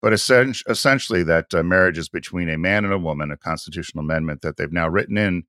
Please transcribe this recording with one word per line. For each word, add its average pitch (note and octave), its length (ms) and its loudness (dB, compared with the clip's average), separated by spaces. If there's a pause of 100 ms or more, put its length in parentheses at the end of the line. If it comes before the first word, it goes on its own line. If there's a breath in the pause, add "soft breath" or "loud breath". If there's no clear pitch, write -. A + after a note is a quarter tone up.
but A2 100 4
essen-, B2+ 420 4 (140)
essentially A2+ 560 0
that, E2 300 2
uh, E2+ 100 2
marriage F2+ 340 4
is E2 120 -8
between F2 400 -6
a D#2 80 -2
man G2 260 0
and G2 100 -2
a G2 60 -2
woman, D2+ 320 -4
a C#2+ 60 -10
constitutional D#2+ 640 -8
amendment D#2+ 380 -4
that D#2 160 -6
they've D2+ 160 -6
now E2 160 0
written G2+ 280 0
in F#2 320 0